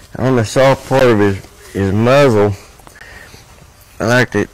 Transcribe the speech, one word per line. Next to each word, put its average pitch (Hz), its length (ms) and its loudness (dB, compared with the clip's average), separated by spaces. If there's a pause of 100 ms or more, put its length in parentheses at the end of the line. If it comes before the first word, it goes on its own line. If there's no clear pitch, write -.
(180)
on 131 180 0
the 113 80 0
soft 131 440 0
part 131 160 0
of 117 140 2
his, 101 260 -2 (280)
his 95 200 -4
muzzle, 113 600 2 (1500)
I 95 60 -4
like 120 260 0
to 104 220 -4